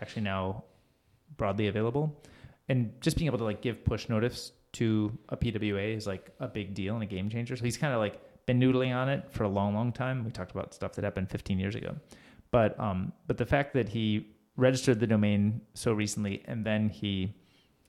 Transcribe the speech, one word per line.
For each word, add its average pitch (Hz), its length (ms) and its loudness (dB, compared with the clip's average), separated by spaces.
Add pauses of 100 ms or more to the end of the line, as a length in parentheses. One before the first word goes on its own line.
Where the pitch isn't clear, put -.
actually 110 220 -6
now 95 420 -2 (720)
broadly 104 300 0
available. 117 560 0 (460)
And 123 240 2 (100)
just 160 160 2
being 165 80 0
able 120 120 0
to, 117 60 -2
like, 104 160 -2
give 117 240 -4
push - 240 0
notice 117 440 0 (220)
to 110 420 2 (120)
a - 80 -6
P 120 140 0
W 104 260 -2
A 104 180 -2
is, 104 120 -6
like, 95 240 -8 (100)
a 127 80 -6
big 101 260 -6
deal 101 200 -2
and 113 80 -4
a 104 40 -4
game 95 220 -4
changer. 120 260 -4
So 117 100 -6
he's 120 120 -2
kinda, 139 220 0
like, 104 220 -2 (260)
been 123 120 4
noodling 127 360 6
on 127 140 0
it 139 220 -4
for - 140 -2
a 104 40 2
long, 101 260 2
long 117 180 0
time. 127 320 -4
We 110 60 -6
talked 92 220 -8
about - 220 -6
stuff - 200 -8
that 98 100 -4
happened 95 260 -2
fifteen 101 280 -2
years 98 160 -2
ago, - 200 -6 (560)
but, 110 300 4
um, 95 320 -2 (140)
but 101 120 -2
the 120 80 0
fact 143 280 2
that 113 160 2
he 107 400 0 (260)
registered 127 440 4
the 117 60 2
domain 104 540 4 (140)
so - 180 0
recently, 104 540 -2
and 113 180 -6
then 107 240 2
he, 101 460 -2 (540)